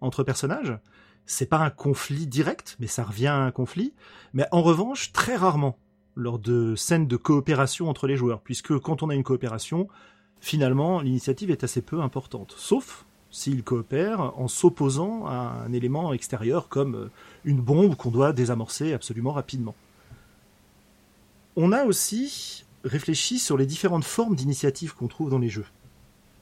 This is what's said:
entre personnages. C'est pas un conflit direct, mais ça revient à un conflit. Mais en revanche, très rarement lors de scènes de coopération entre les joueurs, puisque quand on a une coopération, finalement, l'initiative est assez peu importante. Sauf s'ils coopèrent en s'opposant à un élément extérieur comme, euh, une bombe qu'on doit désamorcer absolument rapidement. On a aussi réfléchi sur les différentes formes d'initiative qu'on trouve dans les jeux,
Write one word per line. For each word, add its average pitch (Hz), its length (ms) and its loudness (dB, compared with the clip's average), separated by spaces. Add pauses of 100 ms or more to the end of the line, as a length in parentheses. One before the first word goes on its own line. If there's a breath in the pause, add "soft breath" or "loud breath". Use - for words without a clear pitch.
entre 127 220 -2
personnages. 139 560 -2 (460 soft breath)
C'est - 240 -4
pas 156 100 4
un 156 120 2
conflit 143 580 -2
direct, - 500 -2
mais 120 80 -6
ça 117 160 -4
revient 107 240 -2
à 143 160 2
un 127 80 0
conflit. 180 420 -4 (420 loud breath)
Mais 135 180 2
en 170 100 6
revanche, 180 500 2
très - 220 0
rarement 151 420 2 (380)
lors 120 240 -4
de 113 380 2
scènes 160 320 2
de 123 80 2
coopération 143 760 2
entre 135 160 -2
les 135 100 2
joueurs, 120 240 0
puisque - 380 -2
quand 156 240 -2
on 156 80 0
a 139 60 0
une 131 80 2
coopération, 131 640 -2 (520 loud breath)
finalement, 151 600 2
l'initiative 135 500 0
est 135 140 -2
assez 123 180 -2
peu 160 180 -4
importante. 127 560 -6
Sauf - 480 -2 (260)
s'ils 135 340 -4
coopèrent 147 720 -2
en 127 80 -4
s'opposant 170 800 2
à 120 400 -6
un 117 60 -4
élément 135 400 0
extérieur 123 560 -2
comme, 139 260 -2
euh, 107 160 -10 (340 loud breath)
une 139 160 4
bombe 147 360 6
qu'on 120 160 -2
doit 135 200 4
désamorcer 123 600 -2
absolument 123 400 -4
rapidement. 131 420 -6 (1800 soft breath)
On 175 160 6
a 269 120 4
aussi - 800 -2 (220)
réfléchi 151 560 -2
sur 143 160 0
les 135 100 4
différentes 160 380 0
formes 226 320 0
d'initiative 139 580 -2
qu'on 120 140 -6
trouve 156 200 -6
dans 131 120 2
les 120 80 0
jeux, 101 180 -6 (760)